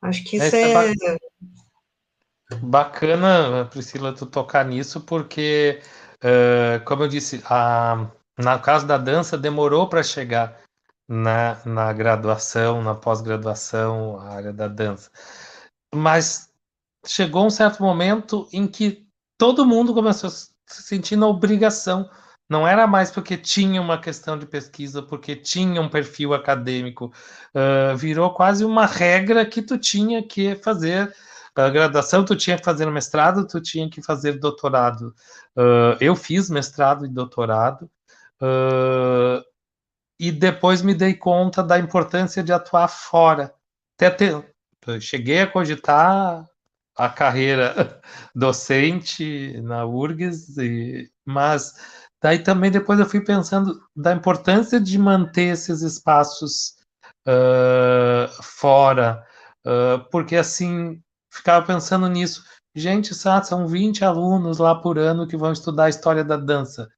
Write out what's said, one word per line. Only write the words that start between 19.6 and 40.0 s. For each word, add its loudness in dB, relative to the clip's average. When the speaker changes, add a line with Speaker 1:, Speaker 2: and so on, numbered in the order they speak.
Speaker 2:
mundo 4
começou 0
a -10
se -20
sentir -4
na 4
obrigação. 0
Não 0
era 4
mais 2
porque -8
tinha 0
uma -2
questão -10
de -14
pesquisa, -12
porque -12
tinha -2
um -2
perfil -4
acadêmico. -4
Ah, 2
virou 0
quase 2
uma 2
regra 2
que -6
tu -4
tinha -2
que -4
fazer -2
a 4
graduação, 2
tu 0
tinha -2
que -12
fazer -2
o -4
mestrado, 0
tu -8
tinha -8
que -18
fazer -4
doutorado. -2
Ah, 4
eu 2
fiz -2
mestrado 0
e -10
doutorado, -4
ah, 0